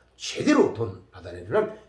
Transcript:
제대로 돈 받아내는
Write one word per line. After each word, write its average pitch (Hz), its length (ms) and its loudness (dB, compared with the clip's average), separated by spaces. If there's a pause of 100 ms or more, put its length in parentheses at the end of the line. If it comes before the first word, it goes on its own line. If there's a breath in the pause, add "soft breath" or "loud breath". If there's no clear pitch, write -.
(160)
제대로 - 560 2
돈 98 380 -8
받아내는 92 680 -4 (100)